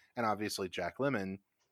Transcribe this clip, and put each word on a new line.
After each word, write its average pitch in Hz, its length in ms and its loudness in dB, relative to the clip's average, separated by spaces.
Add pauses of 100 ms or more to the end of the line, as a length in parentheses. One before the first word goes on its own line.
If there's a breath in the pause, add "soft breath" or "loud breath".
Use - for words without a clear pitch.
(180 soft breath)
and 117 80 2
obviously 101 440 0
Jack 87 280 -4
Lemmon 104 400 0 (340)